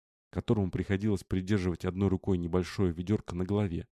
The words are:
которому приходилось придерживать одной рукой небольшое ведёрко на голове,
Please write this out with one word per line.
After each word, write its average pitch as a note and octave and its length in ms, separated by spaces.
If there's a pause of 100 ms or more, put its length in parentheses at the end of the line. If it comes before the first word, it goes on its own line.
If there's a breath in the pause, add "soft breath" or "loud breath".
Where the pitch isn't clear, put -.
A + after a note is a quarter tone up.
(300)
которому G2 400
приходилось G2 540
придерживать F#2 600
одной F#2 240
рукой F#2 300
небольшое F2 540
ведёрко F2+ 420
на F2+ 100
голове, G2 520